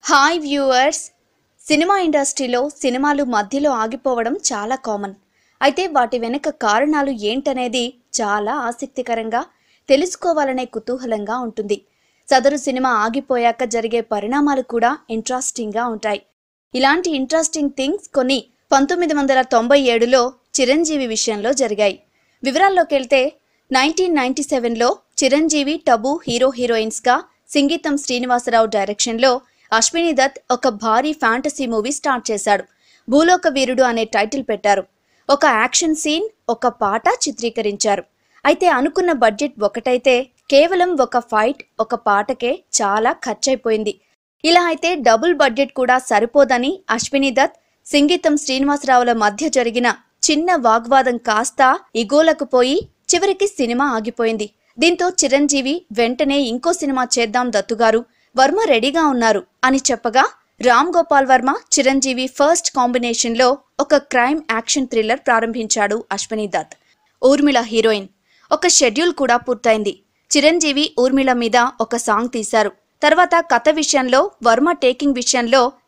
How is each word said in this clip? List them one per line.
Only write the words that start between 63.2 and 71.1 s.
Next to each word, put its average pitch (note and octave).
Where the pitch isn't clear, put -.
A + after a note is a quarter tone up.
ఒక C#4+
క్రైమ్ C#4
యాక్షన్ A#3+
థ్రిల్లర్ A3+
ప్రారంభించాడు A3+
అశ్విని G#3
దత్. E3+
ఊర్మిళ C#4
హీరోయిన్. G#3+
ఒక D4+
షెడ్యూల్ D4
కూడా A#3+
పూర్తయింది. A3
చిరంజీవి D4+
ఊర్మిళ C4